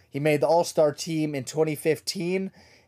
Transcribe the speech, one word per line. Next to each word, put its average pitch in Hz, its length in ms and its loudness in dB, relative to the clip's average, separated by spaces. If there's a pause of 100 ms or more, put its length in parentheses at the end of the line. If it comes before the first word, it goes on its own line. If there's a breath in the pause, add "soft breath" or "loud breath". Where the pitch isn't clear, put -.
he 139 100 -6
made 147 220 2
the 156 60 4
All-Star 165 440 4
team 156 440 -4
in 131 80 -4
twenty 156 320 -2
fifteen, 180 760 -2 (360 soft breath)